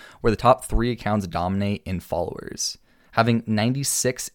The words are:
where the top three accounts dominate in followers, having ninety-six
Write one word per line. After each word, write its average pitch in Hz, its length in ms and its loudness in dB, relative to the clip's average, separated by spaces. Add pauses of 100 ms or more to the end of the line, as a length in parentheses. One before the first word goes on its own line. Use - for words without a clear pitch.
(220)
where 117 100 2
the 101 60 0
top 123 260 4
three 117 280 0
accounts 104 340 -2
dominate 95 600 -2
in 92 140 -4
followers, - 760 -6 (360)
having 117 340 4
ninety-six 123 880 0